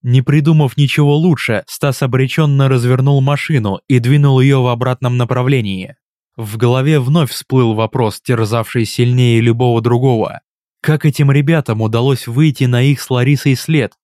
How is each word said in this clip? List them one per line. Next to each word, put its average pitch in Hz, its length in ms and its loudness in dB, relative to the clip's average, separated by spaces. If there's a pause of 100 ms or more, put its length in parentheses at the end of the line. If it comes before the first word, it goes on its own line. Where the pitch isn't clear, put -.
Не 127 200 2
придумав 147 540 2
ничего 143 400 2
лучше, 151 520 0
Стас - 340 -4
обреченно 135 680 0
развернул 131 520 2
машину 131 680 -2
и 123 140 2
двинул 135 400 2
ее 135 220 4
в 123 40 0
обратном 123 520 -2
направлении. 123 760 -2 (420)
В 107 200 -10
голове 131 420 2
вновь 139 320 0
всплыл 120 440 0
вопрос, 110 460 -2
терзавший 113 680 -2
сильнее 123 540 2
любого 117 400 2
другого. 120 600 0 (400)
Как 151 240 -2
этим 143 260 2
ребятам 139 500 0
удалось 117 460 -2
выйти 135 380 0
на 123 180 2
их 135 180 0
с - 100 -12
Ларисой 131 440 0
след? 135 380 -2 (120)